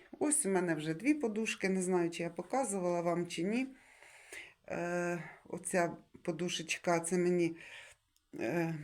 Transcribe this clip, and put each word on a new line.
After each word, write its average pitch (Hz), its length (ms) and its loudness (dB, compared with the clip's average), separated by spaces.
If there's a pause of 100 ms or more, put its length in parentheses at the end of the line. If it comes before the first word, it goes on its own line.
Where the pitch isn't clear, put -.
(180)
Ось - 280 2
у - 20 0
мене 180 260 2
вже 151 200 -2
дві 240 200 2
подушки, 220 540 -2
не 190 140 2
знаю, 180 280 2
чи 170 120 -6
я 170 80 -4
показувала 180 720 0
вам, 170 260 2
чи 170 160 -4
ні. 226 240 0 (1040)
Е, 175 540 0 (260)
оця 170 480 0 (260)
подушечка, 170 800 0
це 180 180 2
мені, 175 380 4 (760)
е, 165 500 0